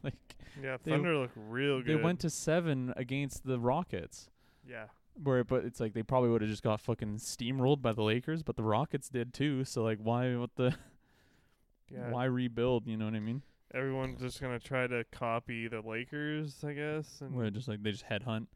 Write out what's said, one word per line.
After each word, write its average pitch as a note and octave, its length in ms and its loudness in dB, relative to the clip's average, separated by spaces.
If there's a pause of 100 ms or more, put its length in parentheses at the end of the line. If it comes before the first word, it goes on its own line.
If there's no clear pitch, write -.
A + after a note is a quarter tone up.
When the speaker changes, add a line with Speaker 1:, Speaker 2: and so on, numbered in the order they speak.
Speaker 1:
like, C#3 100 -4 (480)
Speaker 2:
Yeah, C3 220 -4
Speaker 1:
they, D#3+ 80 2
Speaker 2:
Thunder D#3 260 4
look B2+ 160 0
real B2+ 440 0
Speaker 1:
they B2+ 160 2
Speaker 2:
good. D3+ 100 4
Speaker 1:
went F3 160 2
to D#3+ 100 0
seven D3+ 680 2
against C3+ 480 -4
the B2+ 140 0
Rockets. A#2+ 720 -2 (380)
Speaker 2:
Yeah. A2+ 160 -12 (380)
Speaker 1:
Where, B2+ 220 4
but B2+ 200 2
it's A2+ 160 -6
like A2 120 -2
they A2+ 100 -2
probably B2+ 280 4
would've A2 180 4
just G#2+ 140 -4
got G#2+ 180 2
fucking G#2+ 380 -2
steamrolled C3 640 2
by A#2 100 4
the A2 100 0
Lakers, B2 400 2
but - 140 -4
the A#2 60 0
Rockets A#2 480 2
did B2 240 -4
too. C#3 300 0
So, B2 180 -2
like, A2 160 2
why, A#2+ 380 2
what A#2+ 200 -4
the, B2+ 180 4 (1160)
Speaker 2:
Yeah. B2 200 -8
Speaker 1:
why B2 140 0
rebuild? B2 640 2
You A2 100 -2
know A2 100 -2
what A2 80 -2
I G#2+ 60 -2
mean? A#2 220 -4 (320)
Speaker 2:
Everyone's C3 460 -2
just B2+ 200 -6
gonna B2 200 -2
try B2+ 260 0
to A#2+ 260 -2
copy A#2 560 -2
the A2+ 120 -6
Lakers, D3 840 -4
I D3 100 -4
guess. D3+ 460 -6
And C3 140 -8
Speaker 1:
Where A2+ 160 0
just, B2 180 -4
like, G#2+ 140 -4
they G#2+ 80 0
just G2 160 -6
headhunt, A2 500 -4